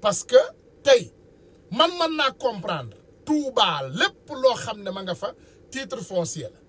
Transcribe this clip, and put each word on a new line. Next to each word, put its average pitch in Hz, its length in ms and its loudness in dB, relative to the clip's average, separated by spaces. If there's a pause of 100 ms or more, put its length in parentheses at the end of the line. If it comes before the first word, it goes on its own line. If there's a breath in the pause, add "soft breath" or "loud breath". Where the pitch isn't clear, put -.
Parce - 240 0
que 247 120 4 (460)
tey, 247 300 4 (580)
man 302 200 2
mën 330 260 -2
naa 277 160 0
comprendre, 185 640 -6 (280)
Touba 247 640 0
lépp 240 420 -2
loo 262 240 4
xam 214 280 -10
ne 196 80 -10
ma 190 120 -8
nga 185 120 -6
fa, 208 200 -8 (360 soft breath)
titre 254 320 -8
foncier 165 500 -6
la. - 160 -20